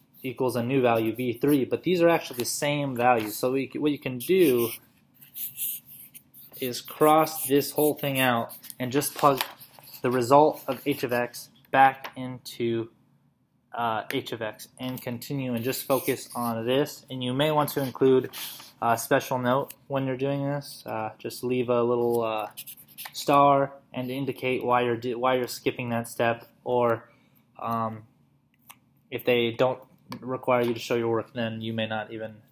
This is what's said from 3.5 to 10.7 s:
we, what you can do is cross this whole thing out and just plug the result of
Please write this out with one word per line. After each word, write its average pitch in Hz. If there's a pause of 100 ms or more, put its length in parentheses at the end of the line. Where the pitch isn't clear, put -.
we, 135
what 147
you 139
can 127
do 127 (1900)
is 123
cross 156
this 139
whole 147
thing 135
out 120 (260)
and 123
just 143
plug 139 (600)
the 123
result 127
of 127